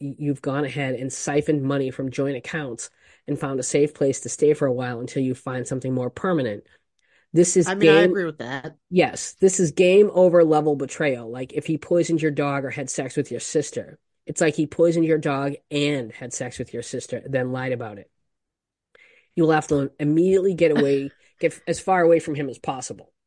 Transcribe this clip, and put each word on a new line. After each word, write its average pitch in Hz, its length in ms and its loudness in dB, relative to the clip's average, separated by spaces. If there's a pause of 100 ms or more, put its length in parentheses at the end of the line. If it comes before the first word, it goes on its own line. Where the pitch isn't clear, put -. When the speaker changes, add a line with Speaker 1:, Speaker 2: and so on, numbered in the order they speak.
Speaker 1:
you've 143 420 -6
gone 143 220 -2
ahead 131 320 -4
and 131 160 -8
siphoned 147 500 -2
money 135 280 -2
from 135 200 -6
joint 139 260 -4
accounts 127 540 -10 (380)
and 143 100 -4
found 135 220 -4
a - 20 -4
safe 151 320 2
place 135 260 0
to - 80 -10
stay 151 260 2
for 147 120 0
a 131 60 2
while 123 280 -6
until 131 220 -4
you 127 120 -2
find 127 320 -8
something 131 280 -4
more 123 160 2
permanent. 135 540 -2 (720)
This 175 220 4
is 170 100 6
Speaker 2:
I 185 80 0
mean, 196 140 4
I 156 140 10
Speaker 1:
game 180 80 6
Speaker 2:
agree 180 160 -2
with 156 120 -10
that. 131 380 -10 (140)
Speaker 1:
Yes, 170 500 0
this 185 180 4
is 170 140 2
game 190 400 6
over 175 320 6
level 151 320 2
betrayal. 131 540 -4
Like, 127 240 -10
if 147 100 -6
he 160 140 -2
poisoned 165 420 0
your 156 100 0
dog 139 360 -2
or 123 40 -8
had 131 200 -8
sex 131 260 -8
with 143 140 -2
your 120 100 -8
sister. - 580 -6 (280)
It's 165 160 -4
like 156 120 2
he 151 120 -2
poisoned 165 400 2
your 160 120 2
dog 139 360 -4 (160)
and 143 420 -2
had 123 220 -14
sex 123 240 -10
with - 160 -10
your 117 80 -8
sister, - 440 -10
then 127 240 -2
lied 131 220 -4
about 110 260 -8
it. - 120 -20 (1200)
You 170 100 2
will 156 80 4
have 151 160 0
to 139 300 0
immediately 180 560 2
get 165 160 4
away, 139 400 2 (140)
Speaker 2:
<laughs> - 160 -20
Speaker 1:
get - 260 -2
as 170 140 -4
far 185 220 2
away 165 180 6
from 156 140 -6
him 139 160 -6
as 113 80 -12
possible. 123 540 -10 (140)